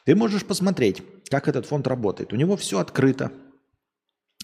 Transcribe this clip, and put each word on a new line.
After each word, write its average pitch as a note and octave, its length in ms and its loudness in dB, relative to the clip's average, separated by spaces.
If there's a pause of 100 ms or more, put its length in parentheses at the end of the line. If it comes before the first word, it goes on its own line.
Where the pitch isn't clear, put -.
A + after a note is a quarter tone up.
Ты D3+ 100 8
можешь G#3 280 0
посмотреть, F3 580 0 (280)
как C#3 160 -2
этот B2+ 200 -2
фонд C#3+ 200 -2
работает. B2 460 -4
У G#2+ 40 -2
него F3 200 2
все G3 220 -4
открыто. C3+ 520 2 (1120)